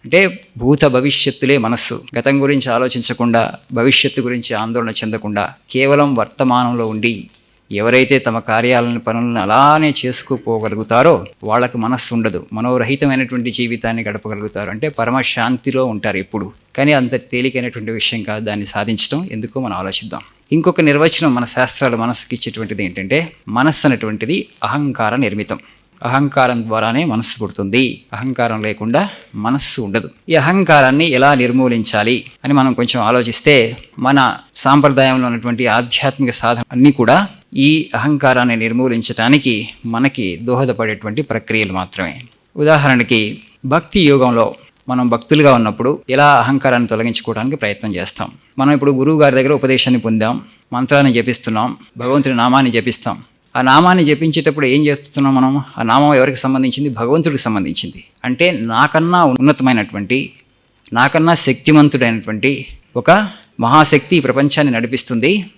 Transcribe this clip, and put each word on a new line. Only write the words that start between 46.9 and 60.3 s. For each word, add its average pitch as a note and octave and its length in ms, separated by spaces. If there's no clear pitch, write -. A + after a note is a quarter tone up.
ప్రయత్నం G#2 400
చేస్తాం? - 360
మనం C#3 120
ఇప్పుడు C#3 200
గురువు C#3+ 300
గారి C#3 140
దగ్గర C3 180
ఉపదేశాన్ని B2+ 480
పొందాం, A2 400
మంత్రాన్ని C3 400
జపిస్తున్నాం, A#2 640
భగవంతుని C3 380
నామాన్ని B2+ 360
జపిస్తాం. A#2 460
ఆ B2+ 60
నామాన్ని E3 440
జపించేటప్పుడు D3+ 600
ఏం C#3+ 200
చేస్తున్నాం C#3 500
మనం? C3+ 280
ఆ A#2 60
నామం C#3 300
ఎవరికి B2+ 240
సంబంధించింది? C3+ 520
భగవంతుడికి C3+ 520
సంబంధించింది. F#2+ 600
అంటే, B2+ 260
నాకన్నా D#3 720
ఉన్నతమైనటువంటి, B2+ 1120